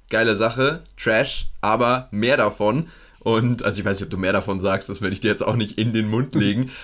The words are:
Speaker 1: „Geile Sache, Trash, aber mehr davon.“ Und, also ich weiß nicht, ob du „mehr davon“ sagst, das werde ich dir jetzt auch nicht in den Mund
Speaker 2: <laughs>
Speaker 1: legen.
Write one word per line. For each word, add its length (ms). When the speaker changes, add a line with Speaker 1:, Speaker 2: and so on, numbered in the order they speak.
Speaker 1:
„Geile 260
Sache, 460
Trash, 540
aber 500
mehr 260
davon.“ 520
Und, 440
also 140
ich 60
weiß 140
nicht, 80
ob 40
du 80
„mehr 160
davon“ 260
sagst, 280
das 120
werde 140
ich 60
dir 100
jetzt 120
auch 140
nicht 220
in 140
den 160
Mund 260
Speaker 2:
<laughs> 0
Speaker 1:
legen. 360